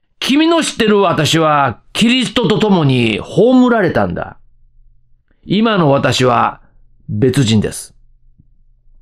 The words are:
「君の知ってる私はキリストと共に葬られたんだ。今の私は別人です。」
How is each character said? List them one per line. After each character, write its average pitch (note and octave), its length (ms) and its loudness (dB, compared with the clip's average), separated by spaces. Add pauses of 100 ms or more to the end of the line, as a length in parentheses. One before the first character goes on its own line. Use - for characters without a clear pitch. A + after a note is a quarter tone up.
(200)
「君 D4+ 260 0
の E4 160 0
知 - 120 -8
っ - 20 -14
て A#3 80 -2
る G#3 160 2
私 D#3 380 0
は D3+ 420 0 (120)
キ A3+ 160 0
リ B3 180 0
ス - 80 -12
ト A#3 120 -2
と G3 120 0
共 F#3+ 260 2
に A#2+ 340 0
葬 B3 520 2
ら A3+ 120 2
れ D#3+ 80 0
た D3+ 160 0
ん F3 80 -8
だ。 - 240 -10 (1080)
今 G#3+ 340 0
の D3+ 120 2
私 B2+ 340 0
は A#2 360 0 (480)
別 B2 340 0
人 G#2+ 180 2
で E2+ 120 -6
す。」 - 220 -18 (1080)